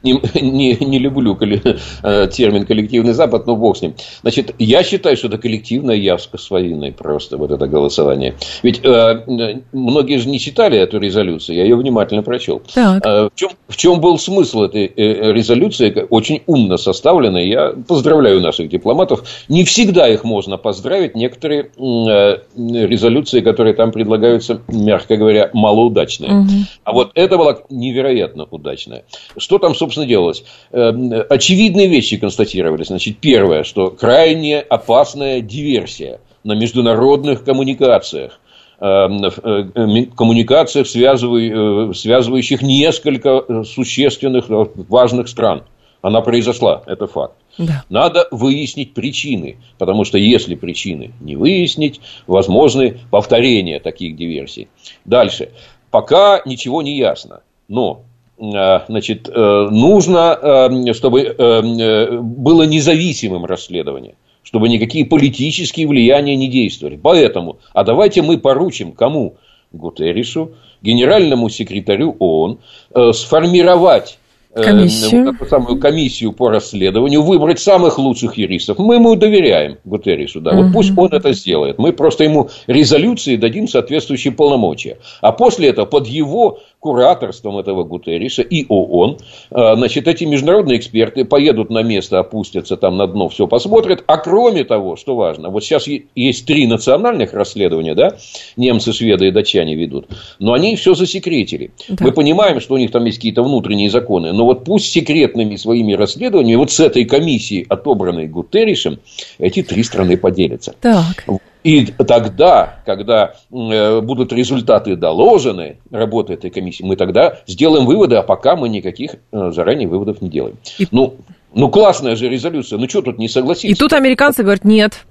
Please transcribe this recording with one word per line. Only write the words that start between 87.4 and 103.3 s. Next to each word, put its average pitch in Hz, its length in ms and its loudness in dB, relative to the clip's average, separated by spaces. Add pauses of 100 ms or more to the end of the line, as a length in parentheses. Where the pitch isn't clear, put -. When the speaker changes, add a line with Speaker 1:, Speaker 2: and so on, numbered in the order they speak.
Speaker 1:
этого 95 260 -4
Гутерриша 85 580 -6
и 156 260 -2
оон, 101 500 2 (320)
э, 113 260 4
значит, 127 320 -2
эти 165 160 -2
международные 147 540 2
эксперты 113 460 -2
поедут 147 440 2
на 113 140 -2
место, 98 380 -2
опустятся 92 560 -6
там 92 200 0
на 98 120 0
дно, 92 200 -2
все 190 200 -2
посмотрят. 196 580 0
А 151 120 4
кроме 196 460 0
того, 98 320 -2
что 131 200 -6
важно, 82 340 -4
вот 104 140 -6
сейчас - 240 -2
е-, 143 160 -8 (100)
есть 123 320 -2
три 147 200 2
национальных 131 680 0
расследования, 82 600 -2
да, 151 220 0 (400)
немцы, 120 360 0
шведы 98 360 2
и - 40 2
датчане 92 420 0
ведут, 73 320 -8 (320)
но 104 140 0
они 190 240 0
все 190 180 2
засекретили. - 800 -4 (160)
Speaker 2:
Да. 190 160 -4
Speaker 1:
Мы 131 80 2
понимаем, 160 480 2
что 135 140 -6
у 131 40 0
них 117 120 0
там 117 140 0
есть 117 140 -2
какие-то 113 240 -2